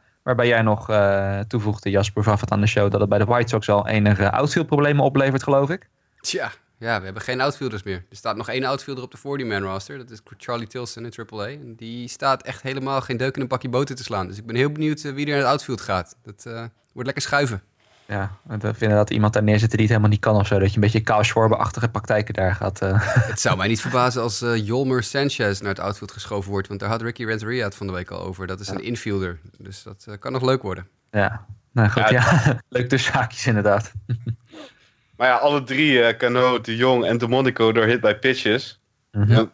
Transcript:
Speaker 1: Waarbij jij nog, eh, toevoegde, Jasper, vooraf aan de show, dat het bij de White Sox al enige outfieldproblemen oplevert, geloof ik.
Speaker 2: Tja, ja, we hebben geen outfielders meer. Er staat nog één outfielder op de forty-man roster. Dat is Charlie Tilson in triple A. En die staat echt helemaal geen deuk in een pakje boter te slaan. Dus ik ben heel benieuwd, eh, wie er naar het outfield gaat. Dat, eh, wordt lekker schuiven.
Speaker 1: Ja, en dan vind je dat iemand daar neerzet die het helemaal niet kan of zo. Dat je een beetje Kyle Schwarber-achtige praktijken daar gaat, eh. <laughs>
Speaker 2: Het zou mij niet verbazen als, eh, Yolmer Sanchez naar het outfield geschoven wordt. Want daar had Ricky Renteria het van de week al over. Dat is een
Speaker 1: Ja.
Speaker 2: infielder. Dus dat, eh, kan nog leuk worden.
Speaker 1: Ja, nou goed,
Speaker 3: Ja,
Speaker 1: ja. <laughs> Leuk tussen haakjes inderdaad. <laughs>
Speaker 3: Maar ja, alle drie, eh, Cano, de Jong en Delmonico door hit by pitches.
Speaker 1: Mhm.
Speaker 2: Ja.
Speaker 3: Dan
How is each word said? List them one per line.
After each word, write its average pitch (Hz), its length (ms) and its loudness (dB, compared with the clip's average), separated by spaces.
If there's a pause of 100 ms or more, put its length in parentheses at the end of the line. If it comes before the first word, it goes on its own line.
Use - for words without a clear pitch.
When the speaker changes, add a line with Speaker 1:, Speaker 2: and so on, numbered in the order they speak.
(240)
Speaker 1:
Waarbij 123 240 2
jij 117 140 4
nog, 107 280 0
eh, 98 500 2
toevoegde, 107 500 -4
Jasper, 101 340 2
vooraf 104 280 2
aan 101 100 2
de 104 60 4
show, 101 240 2
dat 104 80 2
het 101 100 2
bij 104 100 2
de 104 60 2
White 120 240 2
Sox 113 200 -2
al 101 180 2
enige 104 440 4
outfieldproblemen 147 720 2
oplevert, 135 400 2
geloof 139 260 2
ik. 185 200 -8 (300)
Speaker 2:
Tja, 135 320 -6 (260)
ja, 113 220 -2
we 92 60 -12
hebben 95 180 -12
geen 127 180 -4
outfielders 131 420 -4
meer. 95 260 -8
Er 104 60 -20
staat 110 200 -6
nog 110 140 -10
één 127 140 -4
outfielder 131 400 -6
op 127 80 -14
de - 60 -20
forty-man 131 440 -6
roster. 98 360 -8
Dat 127 120 -18
is 107 120 -20 (160)
Charlie 117 300 -8
Tilson 120 360 -12
in 120 80 -12
triple 107 320 -12
A. 104 40 -8
En 123 280 -16
die 117 320 -12
staat 135 360 -2
echt - 180 -10
helemaal 135 400 -4
geen 120 160 -4
deuk 131 180 -2
in 139 60 -4
een 127 60 -4
pakje 127 220 -4
boter 131 260 -2
te 117 80 -12
slaan. 98 240 -4
Dus 95 100 -12
ik 107 80 -14
ben 113 100 -8
heel 143 160 2
benieuwd, 151 320 -4
eh, 143 100 -8
wie 143 120 -4
er 147 60 -2
naar 143 80 0
het 135 100 2
outfield 135 320 -2
gaat. 92 420 -4
Dat, - 220 -20
eh, 117 80 -12 (400)
wordt 123 120 -8
lekker 135 160 -4
schuiven. 135 400 0 (440)
Speaker 1:
Ja, 98 260 -6 (160)
en 107 120 -8
dan 104 160 -4
vind 110 160 2
je 104 60 6
dat 104 120 4
iemand 107 240 2
daar 107 100 2
neerzet 107 280 4
die 104 80 2
het 110 100 4
helemaal 107 200 4
niet 104 100 2
kan 107 160 2
of 98 120 2
zo. 101 120 2
Dat 95 100 4
je - 60 -2
een 107 60 2
beetje 107 200 4
Kyle 107 220 2
Schwarber-achtige 113 640 2
praktijken 107 440 -2
daar 92 220 0
gaat, 101 260 -4
eh. 98 120 0 (220)
<laughs> 117 140 4
Speaker 2:
Het 104 100 -6
zou 95 180 0
mij 92 100 0
niet 110 140 0
verbazen 123 400 0
als, 113 200 -4
eh, 117 240 0
Yolmer 127 380 0
Sanchez 127 560 -2
naar 101 100 -6
het 92 100 -4
outfield 101 320 -6
geschoven 101 400 -8
wordt. 98 160 -4
Want 101 120 -10
daar 104 100 -4
had 113 120 -2
Ricky 117 240 -8
Renteria 110 400 -4
het 98 100 -6
van 104 120 -10
de 92 60 -6
week 90 180 -8
al 87 80 -12
over. 92 280 -10
Dat 92 120 -8
is 101 80 -12
een 101 100 -6
Speaker 1:
Ja. - 60 -10
Speaker 2:
infielder. 98 560 -4 (180)
Dus 95 260 -18
dat, 101 260 -20
eh, 104 100 -14
kan 127 120 -10
nog 131 100 -2
leuk 127 200 2
worden. 92 260 -8 (240)
Speaker 1:
Ja, - 340 0 (260)
nou 110 180 4
goed, 104 200 2
Speaker 3:
Ja, - 0 -
Speaker 1:
ja. 120 500 4
<laughs> - 100 -20
Leuk 123 200 -2
tussen 131 240 0
haakjes 123 340 -2
inderdaad. 104 440 2 (160)
<laughs> - 140 -4 (960)
Speaker 3:
Maar 123 120 2
ja, 123 60 4
alle 143 280 2
drie, 131 400 4
eh, 117 140 4
Cano, 123 440 2
de 113 140 -6
Jong 123 300 4
en 110 120 2
Delmonico 120 540 2
door 113 140 4
hit 117 160 2
by 107 120 4
pitches. 127 640 -2 (320)
Speaker 1:
Mhm. 104 180 2
Speaker 2:
Ja. 113 60 8
Speaker 3:
Dan 110 180 4